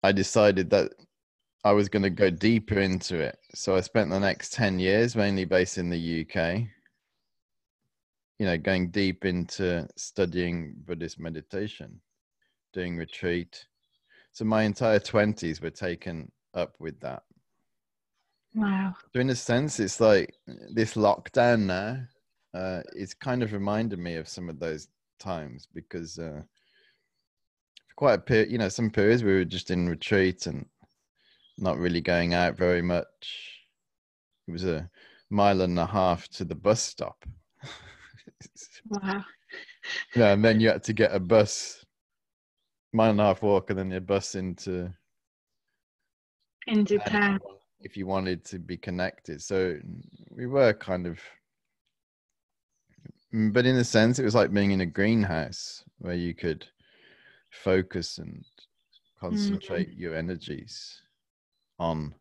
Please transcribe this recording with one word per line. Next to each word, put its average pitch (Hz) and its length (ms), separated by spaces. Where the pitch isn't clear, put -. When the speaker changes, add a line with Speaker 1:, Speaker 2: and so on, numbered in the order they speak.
Speaker 1:
I 98 80
decided 98 600
that 95 200
I 104 80
was 104 160
gonna 98 220
go 95 200
deeper 107 500
into 92 400
it. 65 180
So 95 220
I - 40
spent 98 280
the 95 100
next - 320
ten 95 280
years, 110 360
mainly 98 300
based 92 320
in 87 120
the 87 80
U 82 280
K, 95 440
you 107 80
know, 85 120
going 92 340
deep 98 320
into 87 720
studying 87 760
Buddhist 82 340
meditation, 82 800
doing 87 240
retreat. 87 680
So - 100
my 110 200
entire 107 360
twenties 104 640
were 80 80
taken 85 600
up 87 260
with 78 200
that. 65 240
Speaker 2:
Wow. 190 380
Speaker 1:
So 123 80
in 131 80
a 123 60
sense, 127 440
it's 101 220
like 107 340
this 113 220
lockdown 113 680
now, 101 420
uh, 92 280
it's 98 200
kind 127 280
of 107 120
reminded 101 460
me 85 160
of 80 120
some 87 220
of 73 100
those 78 300
times 76 540
because, 85 460
uh, 76 220
quite 139 180
a 98 60
per-, 110 300
you 120 80
know, 101 120
some 110 200
periods 110 340
we 98 100
were 92 120
just 90 260
in 90 180
retreat 92 580
and 73 180
not 87 200
really 87 240
going 87 320
out 87 240
very 90 240
much. - 800
It 87 40
was 87 140
a 85 240
mile 101 320
and 87 180
a 82 60
half 92 440
to - 160
the 80 100
bus 123 260
stop. - 420
<laughs> - 80
Speaker 2:
Wow. 196 340
Speaker 1:
Yeah, 107 180
and 104 100
then 110 160
you 113 100
had - 140
to 113 100
get 107 220
a 95 40
bus, 104 640
mile 110 200
and 104 100
a - 40
half 95 160
walk, 101 280
and 95 100
then 95 140
a 92 80
bus 98 340
into 90 580
Speaker 2:
Into 208 320
Speaker 1:
town 208 60
if 208 80
you 208 60
Speaker 2:
town. 202 240
Speaker 1:
want-, - 160
if - 160
you 95 100
wanted 92 380
to 95 140
be 85 180
connected. 90 640
So 92 360
we 123 160
were 127 280
kind 90 340
of, 82 120
mm, 110 200
but 123 120
in 131 120
a 123 60
sense, 117 360
it 127 60
was 107 100
like 98 180
being 101 180
in 95 100
a 90 40
greenhouse 95 1000
where 87 160
you 87 180
could 80 320
focus 92 640
and 80 260
concentrate 196 760
Speaker 2:
Mm. - 40
Speaker 1:
your 82 160
energies - 840
on 78 420